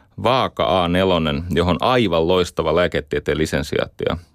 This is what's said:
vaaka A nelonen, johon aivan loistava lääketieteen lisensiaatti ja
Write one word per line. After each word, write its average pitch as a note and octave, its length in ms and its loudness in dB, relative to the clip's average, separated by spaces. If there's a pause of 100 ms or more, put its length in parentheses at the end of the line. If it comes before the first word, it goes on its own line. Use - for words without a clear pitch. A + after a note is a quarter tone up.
(220)
vaaka G2 600 0
A F2 40 0
nelonen, F2 640 0
johon F2 300 2
aivan F#2 480 2
loistava F2 480 0
lääketieteen D2+ 640 -2
lisensiaatti - 720 -4
ja - 80 -2 (180)